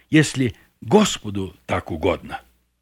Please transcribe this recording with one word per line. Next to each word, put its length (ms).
если 440
Господу 800
так 260
угодно. 520